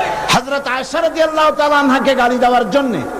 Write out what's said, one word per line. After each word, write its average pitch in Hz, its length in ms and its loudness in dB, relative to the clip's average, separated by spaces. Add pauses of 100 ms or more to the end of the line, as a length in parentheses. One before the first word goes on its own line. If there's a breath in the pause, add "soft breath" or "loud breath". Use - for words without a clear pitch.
(280)
হযরত 277 400 -2
আয়েশা 262 340 -4
রাদিয়াল্লাহু 311 500 0
তাআলা 294 260 2
আনহাকে 269 360 2
গালি 247 240 0
দেওয়ার 247 320 2
জন্য 254 280 0 (220)